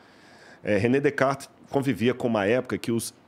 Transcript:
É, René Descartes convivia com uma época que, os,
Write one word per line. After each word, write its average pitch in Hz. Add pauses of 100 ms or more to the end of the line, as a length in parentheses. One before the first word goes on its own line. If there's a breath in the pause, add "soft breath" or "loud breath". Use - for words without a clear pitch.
(640 loud breath)
É, 104
René 120
Descartes 135 (200)
convivia 123
com 123
uma 107
época 110
que, -
os, 113 (140)